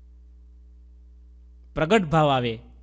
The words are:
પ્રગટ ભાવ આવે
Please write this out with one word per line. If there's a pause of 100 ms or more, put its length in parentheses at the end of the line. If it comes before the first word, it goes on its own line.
(1800)
પ્રગટ
ભાવ
આવે (220)